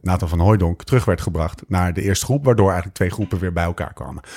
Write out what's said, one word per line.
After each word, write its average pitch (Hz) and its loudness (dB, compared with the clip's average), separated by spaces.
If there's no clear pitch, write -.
Nathan 90 0
van 85 0
Hooijdonk 90 4
terug 127 2
werd 90 0
gebracht 82 -4
naar 90 0
de 92 -4
eerste 98 0
groep, 143 -2
waardoor 110 6
eigenlijk 90 0
twee 92 0
groepen 95 -4
weer 90 -4
bij 85 0
elkaar 85 -6
kwamen. - -12